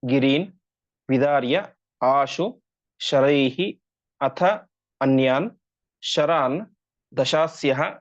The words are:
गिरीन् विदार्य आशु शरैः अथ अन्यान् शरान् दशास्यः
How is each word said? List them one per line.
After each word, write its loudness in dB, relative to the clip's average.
गिरीन् 2
विदार्य 0
आशु 0
शरैः 2
अथ -4
अन्यान् 2
शरान् -2
दशास्यः 0